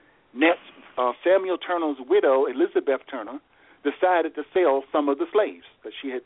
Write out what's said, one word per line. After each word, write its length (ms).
Net's, 260
uh, 140
Samuel 340
Turner's 400
widow, 380
Elizabeth 640
Turner, 300
decided 520
to 80
sell 380
some 180
of 80
the 140
slaves 340
that 180
she 80
had, 160